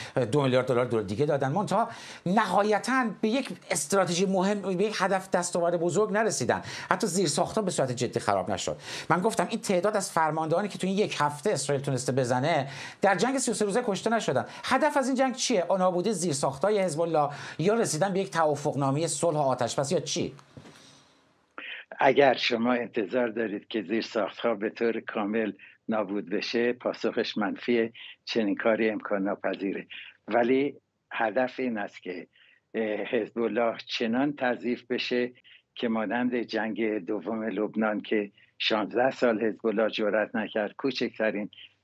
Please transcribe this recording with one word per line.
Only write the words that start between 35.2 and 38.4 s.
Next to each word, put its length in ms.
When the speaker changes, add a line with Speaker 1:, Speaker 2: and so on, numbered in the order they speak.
Speaker 2:
که 140
مانند 460
جنگ 720
دوم 360
لبنان 580
که 300